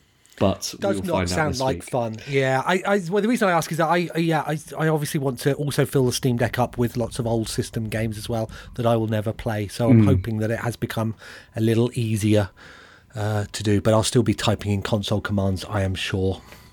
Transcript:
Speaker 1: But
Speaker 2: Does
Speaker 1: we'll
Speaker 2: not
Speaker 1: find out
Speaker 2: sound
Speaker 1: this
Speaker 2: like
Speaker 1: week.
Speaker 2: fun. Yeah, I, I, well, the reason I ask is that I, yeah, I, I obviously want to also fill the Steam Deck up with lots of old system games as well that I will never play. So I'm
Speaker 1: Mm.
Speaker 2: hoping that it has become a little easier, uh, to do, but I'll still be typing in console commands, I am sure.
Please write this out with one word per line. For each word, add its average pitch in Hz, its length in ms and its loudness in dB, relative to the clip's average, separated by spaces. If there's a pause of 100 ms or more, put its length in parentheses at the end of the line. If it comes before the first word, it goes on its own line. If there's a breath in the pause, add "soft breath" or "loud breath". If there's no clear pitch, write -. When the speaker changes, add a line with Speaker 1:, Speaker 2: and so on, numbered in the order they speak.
(380)
Speaker 1:
But - 420 0
Speaker 2:
Does - 220 -2
Speaker 1:
we'll - 40 -6
Speaker 2:
not 180 80 -2
Speaker 1:
find 95 100 2
out 87 60 -2
Speaker 2:
sound 147 240 0
Speaker 1:
this 127 80 -4
Speaker 2:
like 131 160 0
Speaker 1:
week. - 60 -12
Speaker 2:
fun. 117 340 -4 (100)
Yeah, 135 380 2
I, 185 200 0
I, 202 240 2
well, 202 120 0
the 208 80 0
reason 226 180 2
I 185 60 4
ask 160 180 0
is 160 60 -4
that 160 100 2
I, 170 300 2
yeah, 165 280 2
I, 151 140 -4 (180)
I 156 120 0
obviously 156 300 0
want 135 200 -2
to 139 140 2
also 143 320 0
fill 131 220 2
the 123 40 2
Steam 123 260 0
Deck 117 220 0
up 120 180 -2
with 120 200 0
lots 113 220 -4
of 117 60 -4
old 113 220 0
system 113 400 -4
games 110 300 -4
as 107 100 -12
well 113 240 -2 (220 loud breath)
that 120 120 -4
I 117 120 6
will 113 100 0
never 107 240 -2
play. 107 380 -4
So 120 200 0
I'm 117 120 10
Speaker 1:
Mm. 104 40 8
Speaker 2:
hoping 101 340 2
that 110 120 -2
it 113 80 -2
has 117 160 -4
become 110 400 -4 (400 loud breath)
a 117 60 -2
little 113 320 4
easier, 107 560 2 (680 loud breath)
uh, 107 380 -2
to - 100 -10
do, 104 160 4
but 110 140 4
I'll 110 100 6
still 120 200 2
be 107 100 2
typing 104 380 0
in 98 100 0
console 104 400 -2
commands, 98 440 -2
I 101 180 -2
am 95 120 -2
sure. 95 460 -2 (320 loud breath)